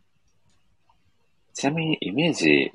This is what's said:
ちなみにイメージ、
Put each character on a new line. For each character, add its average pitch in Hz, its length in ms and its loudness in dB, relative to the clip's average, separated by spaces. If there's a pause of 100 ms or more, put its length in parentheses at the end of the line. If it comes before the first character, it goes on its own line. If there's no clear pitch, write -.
(1500)
ち - 120 -6
な 139 60 0
み 160 160 -2
に 156 120 -2
イ 90 120 -8
メ 151 180 0
ー 135 40 0
ジ、 73 420 2